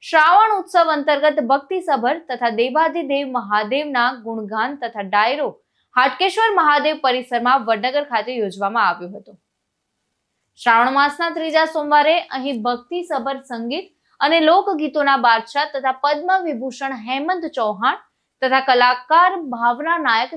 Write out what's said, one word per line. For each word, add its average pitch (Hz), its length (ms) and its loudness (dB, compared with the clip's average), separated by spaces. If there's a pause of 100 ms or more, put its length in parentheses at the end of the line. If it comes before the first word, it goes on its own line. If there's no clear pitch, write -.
શ્રાવણ 381 580 4
ઉત્સવ 349 340 2
અંતર્ગત 294 500 0
ભક્તિસભર 285 760 -2
તથા 247 320 -4
દેવાધિદેવ 277 760 0
મહાદેવના 240 840 -2
ગુણગાન 220 640 -6
તથા 226 240 -8
ડાયરો 214 600 0 (360)
હાટકેશ્વર 370 580 2
મહાદેવ 302 460 2
પરિસરમાં 247 640 0
વડનગર 247 400 0
ખાતે 240 320 -4
યોજવામાં 202 520 -2
આવ્યો 175 200 -4
હતો. 202 300 -20 (1200)
શ્રાવણ 240 300 4
માસના 285 380 0
ત્રીજા 320 340 0
સોમવારે 302 560 2
અહીં 262 420 -6
ભક્તિસભર 269 800 -6
સંગીત 247 480 -8 (300)
અને 320 200 2
લોકગીતોના 311 760 2
બાદશાહ 233 480 0
તથા 269 280 -4
પદ્મ 302 520 -2
વિભૂષણ 269 480 -6
હેમંત 311 600 -6
ચૌહાણ 226 420 -2 (460)
તથા 262 180 2
કલાકાર 262 760 4
ભાવના 269 640 -2
નાયક 262 380 0